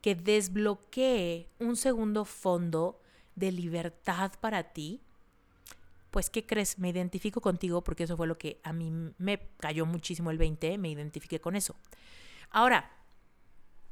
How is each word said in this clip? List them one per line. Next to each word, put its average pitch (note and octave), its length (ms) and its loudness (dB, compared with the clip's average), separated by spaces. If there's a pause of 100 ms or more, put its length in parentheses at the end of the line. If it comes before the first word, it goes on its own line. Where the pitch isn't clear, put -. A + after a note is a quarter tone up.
que G3+ 140 2
desbloquee G3+ 1300 2 (100)
un A#3 180 0
segundo A3 480 2
fondo F3 760 0 (340)
de F#3 180 0
libertad F3 880 -2
para G#3 320 -2
ti, D#3+ 300 -8 (1080)
pues, - 200 2
¿qué A3 160 -2
crees? G#3 320 0
Me F3+ 100 0
identifico F3+ 540 -2
contigo F3+ 420 2
porque E3+ 200 -2
eso E3 120 -2
fue E3 100 0
lo D#3+ 120 -2
que - 240 -8
a D#3 100 -8
mí E3 180 -4 (280)
me G3 400 -2
cayó D#3 260 0
muchísimo E3 460 -2
el D#3+ 80 -2
veinte, D#3+ 400 2
me F#3 100 -2
identifiqué D3+ 520 -6
con F3 160 -2
eso. - 200 -2 (720)
Ahora, A3+ 400 6 (1000)